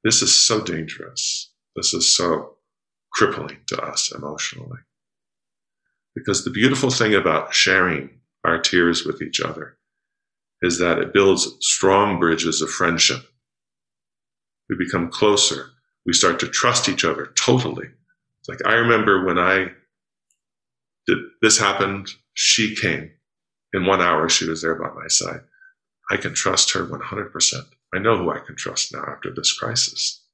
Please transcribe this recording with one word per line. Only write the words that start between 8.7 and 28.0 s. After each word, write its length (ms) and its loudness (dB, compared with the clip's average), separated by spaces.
with 160 -6
each 180 -6
other 380 -8
is 180 0
that 200 2
it 140 -4
builds 340 4
strong 600 2
bridges 420 0
of 80 -4
friendship. 540 0
We 80 -2
become 320 -4
closer. 600 0
We 80 -2
start 260 2
to 80 -2
trust 400 0
each 160 -2
other 240 -2
totally. 500 0
It's 100 -16
like, 160 -8
I 80 4
remember 520 4
when 120 0
I 340 2
did, 100 2
this 180 4
happened, 500 -2
she 420 0
came. 360 -4
In 120 -2
one 160 4
hour, 280 2
she 160 0
was 160 -4
there 140 -2
by 180 -8
my 140 -14
side. 340 -2
I 80 0
can 160 -6
trust 400 0
her 120 -2
one 160 -10
hundred 300 -10
percent. 340 -2
I 60 -2
know 180 4